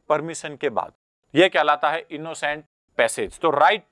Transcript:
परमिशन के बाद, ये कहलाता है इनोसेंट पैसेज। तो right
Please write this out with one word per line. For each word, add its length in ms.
परमिशन 480
के 140
बाद, 220
ये 140
कहलाता 420
है 200
इनोसेंट 540
पैसेज। 400
तो 140
right 400